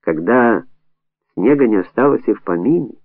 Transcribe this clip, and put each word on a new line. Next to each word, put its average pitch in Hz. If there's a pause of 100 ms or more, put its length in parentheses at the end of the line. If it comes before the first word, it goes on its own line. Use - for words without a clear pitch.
когда 107 (680)
снега 135
не 110
осталось 131
и 107
в -
помине. 127